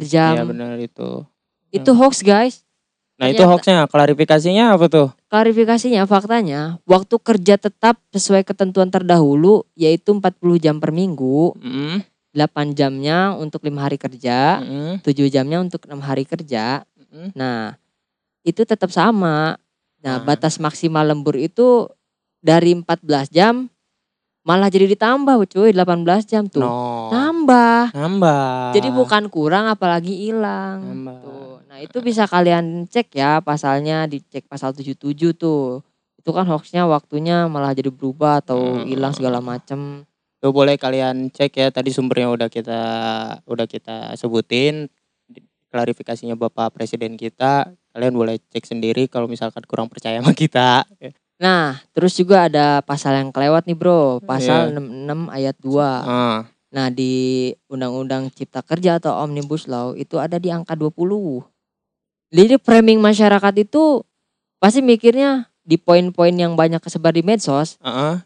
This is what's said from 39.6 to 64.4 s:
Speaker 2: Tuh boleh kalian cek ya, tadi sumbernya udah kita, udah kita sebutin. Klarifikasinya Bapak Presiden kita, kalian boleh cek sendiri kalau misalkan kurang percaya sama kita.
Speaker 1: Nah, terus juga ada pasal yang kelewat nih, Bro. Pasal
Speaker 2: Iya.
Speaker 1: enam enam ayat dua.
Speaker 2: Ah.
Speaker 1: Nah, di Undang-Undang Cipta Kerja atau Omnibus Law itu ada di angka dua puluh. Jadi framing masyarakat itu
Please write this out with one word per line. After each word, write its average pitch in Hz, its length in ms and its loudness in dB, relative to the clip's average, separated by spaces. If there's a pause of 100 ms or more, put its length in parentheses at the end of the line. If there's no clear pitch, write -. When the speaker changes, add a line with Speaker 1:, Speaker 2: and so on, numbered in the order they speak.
Speaker 2:
Tuh 139 80 0
boleh 139 300 2
kalian 131 500 -4
cek 143 240 -4
ya, 131 160 0
tadi 131 240 -4
sumbernya 127 380 -2
udah 117 180 -2
kita, 113 320 -8 (640)
udah 117 220 -6
kita 113 500 -12
sebutin. 127 720 -4 (800)
Klarifikasinya 117 680 -8
Bapak 113 400 -6
Presiden 113 400 -10
kita, 131 560 -4 (240)
kalian 123 220 -4
boleh 113 240 -2
cek - 260 -12
sendiri 113 400 -4
kalau 117 240 -6
misalkan 117 380 -10
kurang 113 240 -8
percaya 113 260 -8
sama 123 160 0
kita. 127 540 0 (500)
Speaker 1:
Nah, 170 400 -2 (160)
terus 180 240 0
juga 180 320 4
ada 147 320 2
pasal 139 400 -2
yang 135 80 -6
kelewat 151 400 0
nih, 165 80 -4
Bro. 156 480 2
Pasal 127 460 0
Speaker 2:
Iya. - 20 -8
Speaker 1:
enam 143 160 -8
enam 139 300 -10 (100)
ayat 135 320 -6
dua. 135 400 -2
Speaker 2:
Ah. 123 380 -2 (340)
Speaker 1:
Nah, 131 160 -4
di 127 640 -4 (160)
Undang-Undang 131 640 -8
Cipta - 320 -14
Kerja 170 320 0
atau 160 240 -4
Omnibus 147 480 -8
Law 123 240 -6
itu 143 240 -10
ada 165 240 -6
di 180 80 -4
angka 170 240 -8
dua 156 160 -4
puluh. 170 560 -6 (840)
Jadi 220 320 6
framing 220 400 6
masyarakat 202 560 4
itu 294 480 2 (560)